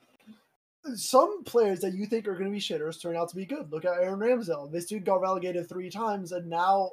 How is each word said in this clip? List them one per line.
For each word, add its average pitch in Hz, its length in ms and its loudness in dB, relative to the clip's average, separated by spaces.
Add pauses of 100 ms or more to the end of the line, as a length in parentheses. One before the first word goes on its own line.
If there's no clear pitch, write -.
(960)
some 330 480 4
players 208 380 2
that 190 120 0
you 196 120 -4
think 214 220 -2
are 190 80 -2
gonna 190 140 -2
be 202 100 -4
shitters 160 420 -4
turn 170 140 -4
out 170 140 -2
to 175 60 -14
be 190 100 -6
good. 254 260 -8
Look 160 140 -6
at 180 160 2
Aaron 190 180 0
Ramsdale. 190 520 0
This 170 140 -4
dude 202 200 -6
got 190 160 4
relegated 180 480 0
three 180 200 -8
times, 196 420 -4
and 175 180 -6
now 185 440 4